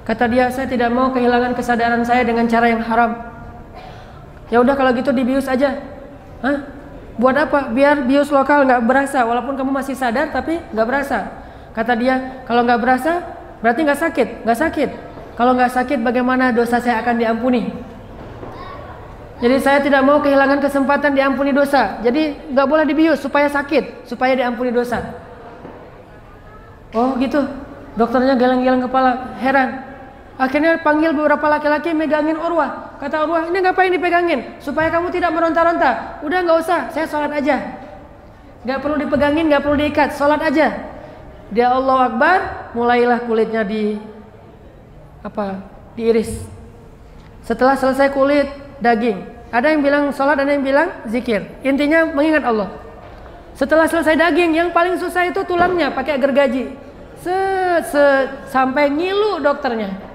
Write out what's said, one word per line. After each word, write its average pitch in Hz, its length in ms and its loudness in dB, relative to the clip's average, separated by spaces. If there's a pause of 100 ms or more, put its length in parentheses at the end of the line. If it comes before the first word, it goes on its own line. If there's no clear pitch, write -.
Kata 220 240 0
dia, 247 240 2
"Saya 269 160 -4
tidak 240 240 0
mau 262 240 0
kehilangan 247 400 2
kesadaran 233 480 0
saya 240 240 2
dengan 233 240 2
cara 233 160 4
yang 226 160 2
haram." 226 320 2 (1400)
"Ya 233 80 4
udah 254 160 4
kalau 262 160 2
gitu 247 240 0
dibius 262 320 0
aja." 262 320 0 (640)
"Hah? 277 240 -2 (480)
Buat 262 320 2
apa?" 277 240 0
"Biar 277 320 4
bius 277 240 2
lokal 285 400 4
nggak 247 160 4
berasa, 269 400 2
walaupun 240 320 -2
kamu 269 160 -2
masih 269 240 -4
sadar 262 400 -2
tapi 302 240 -2 (160)
nggak 220 80 2
berasa." 247 480 -2 (400)
Kata 233 240 -2
dia, 262 480 -2
"Kalau 240 240 2
nggak 240 160 2
berasa, 262 400 0 (340)
berarti 233 260 0
nggak 285 160 2
sakit." 311 280 0 (200)
"Nggak 233 160 2
sakit." 311 260 -2 (480)
"Kalau 254 160 4
nggak 247 200 2
sakit, 254 280 0
bagaimana 254 540 2
dosa 233 240 2
saya 233 220 0
akan 233 180 0
diampuni?" 233 500 0 (1700)
"Jadi 247 240 2
saya 277 200 4
tidak 277 200 4
mau 285 200 4
kehilangan 277 400 4
kesempatan 285 520 0
diampuni 269 400 2
dosa. 269 480 2
Jadi 294 520 -2
nggak 269 160 4
boleh 311 200 4
dibius 311 320 2
supaya 285 280 0
sakit, 285 580 -2
supaya 254 300 0
diampuni 247 340 -2
dosa." 240 300 -2 (1900)
"Oh 247 240 0
gitu." 277 280 0 (520)
Dokternya 247 400 2
geleng-geleng 254 480 2
kepala, 254 560 0
heran. 262 440 0 (520)
Akhirnya 294 480 2
panggil 302 320 2
beberapa 302 320 2
laki-laki 302 480 0
megangin 302 400 0
Urwah. 311 640 -2
Kata 302 240 -2
Urwah, 330 240 -2
"Ini 359 80 0
ngapain 370 320 2
dipegangin?" 349 720 0
"Supaya 311 320 -2
kamu 349 160 -2
tidak 349 240 -2
meronta-ronta." 330 880 0
"Udah 349 240 -2
nggak 330 160 4
usah, 330 180 0 (140)
saya 311 160 -4
sholat 294 240 -4
aja." 294 240 0 (1040)
Nggak 269 240 -4
perlu 294 160 -2
dipegangin, 294 480 0
nggak 285 160 4
perlu 294 160 2
diikat, 294 320 2
sholat 294 320 2
aja. 285 480 0 (560)
Dia 240 240 2
Allahu 262 280 2 (120)
Akbar, 330 640 0
mulailah 240 480 2
kulitnya 220 400 0
di, 214 320 -2 (1300)
apa, 196 400 -6 (340)
diiris. 226 460 0 (1000)
Setelah 247 380 2
selesai 269 340 2
kulit, 277 380 2 (260)
daging. 226 460 0 (260)
Ada 262 240 2
yang 302 80 2
bilang 285 220 2 (100)
sholat, 277 240 2
ada 277 160 2
yang 285 80 0
bilang 277 300 2 (180)
zikir. 214 400 -2 (160)
Intinya 285 380 4 (100)
mengingat 294 320 2
Allah. 214 320 -2 (800)
Setelah 311 320 2
selesai 320 300 2
daging, 330 340 4
yang 339 160 2
paling 339 320 2
susah 359 240 0
itu 370 220 -2
tulangnya, 349 420 2
pakai 269 320 -2
gergaji. 262 560 0 (460)
Se, 370 140 -2 (520)
se, 285 140 4 (480)
sampai 262 420 2
ngilu 381 480 0
dokternya. 233 720 -2